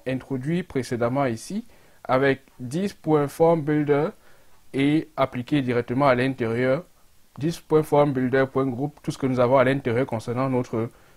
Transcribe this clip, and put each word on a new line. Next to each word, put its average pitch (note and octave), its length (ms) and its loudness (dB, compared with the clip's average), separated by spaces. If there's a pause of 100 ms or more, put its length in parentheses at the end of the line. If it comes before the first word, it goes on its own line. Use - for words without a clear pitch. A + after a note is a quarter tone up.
introduit C3+ 560 -4
précédemment B2+ 600 -2
ici C3+ 400 -6 (400)
avec C3 380 2 (180)
dix D#3 320 -4
point D3 360 0
form E3 340 2
builder D3+ 460 2 (680)
et C#3+ 420 0
appliquer C3+ 460 -2
directement B2 440 0
à B2+ 80 6
l'intérieur B2+ 720 0 (540)
dix D#3+ 220 -4
point D#3 220 2
form D3 300 2
builder B2+ 400 2
point C3+ 140 0
group, C3+ 360 -6
tout - 80 -8
ce - 60 -6
que C3+ 100 -4
nous B2+ 140 0
avons B2 160 4
à B2+ 80 6
l'intérieur C3 400 0
concernant B2 460 -4
notre, A#2+ 400 -2 (260)